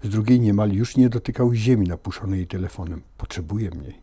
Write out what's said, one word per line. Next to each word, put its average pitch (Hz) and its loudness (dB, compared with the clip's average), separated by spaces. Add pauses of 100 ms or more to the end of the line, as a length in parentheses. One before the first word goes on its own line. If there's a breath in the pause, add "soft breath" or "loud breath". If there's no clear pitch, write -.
Z 107 -6
drugiej 110 4
niemal 104 2
już 110 -2
nie 127 6
dotykał 120 0
ziemi 113 4
napuszonej 92 -4
jej 90 -4
telefonem. 85 -8 (160)
„Potrzebuje 95 -6
mnie. - -12 (100)